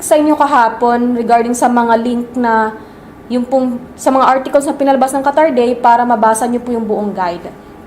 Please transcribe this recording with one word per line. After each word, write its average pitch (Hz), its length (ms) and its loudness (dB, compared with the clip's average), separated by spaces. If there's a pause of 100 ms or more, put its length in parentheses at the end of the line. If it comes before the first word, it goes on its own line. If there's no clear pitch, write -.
sa 311 160 2
inyo 302 160 4
kahapon 240 800 0
regarding 233 400 0
sa 240 160 0
mga 233 320 2
link 240 320 -4
na, 220 400 0 (560)
yung 247 160 -2
pong, 254 320 -2 (160)
sa - 160 -2
mga 262 160 2
articles 262 400 2
na 320 80 -2
pinalabas 269 400 0
ng 277 80 -2
Qatar 294 320 0
Day 240 240 0
para 240 320 4
mabasa 220 400 2
nyo 240 160 -2
po 247 80 -6
yung 226 160 -4
buong 208 240 -4
guide. 180 400 -6 (340)